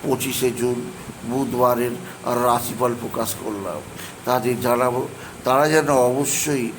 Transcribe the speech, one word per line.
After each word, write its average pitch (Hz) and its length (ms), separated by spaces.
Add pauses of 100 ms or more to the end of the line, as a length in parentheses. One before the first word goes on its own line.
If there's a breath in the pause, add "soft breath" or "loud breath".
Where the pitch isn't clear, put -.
পঁচিশে 131 480 (100)
জুন 120 180 (520)
বুধবারের 123 640 (520 loud breath)
রাশিফল 120 460 (100)
প্রকাশ 113 280 (120)
করলাম। 95 380 (440 loud breath)
তাদের 123 320 (100)
জানাবো, 123 360 (440 loud breath)
তারা 131 180 (100)
যেন 151 140 (220)
অবশ্যই 139 560 (120)